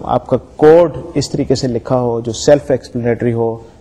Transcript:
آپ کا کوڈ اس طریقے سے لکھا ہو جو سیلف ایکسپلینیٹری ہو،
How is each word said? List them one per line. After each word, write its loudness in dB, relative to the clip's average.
آپ -2
کا 0
کوڈ 4
اس -4
طریقے -2
سے -4
لکھا -4
ہو -2
جو -6
سیلف 0
ایکسپلینیٹری -4
ہو، -4